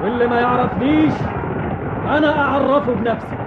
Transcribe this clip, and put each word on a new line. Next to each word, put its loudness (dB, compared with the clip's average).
واللي 0
ما 2
يعرفنيش 2
أنا 2
أعرفه 2
بنفسي. -4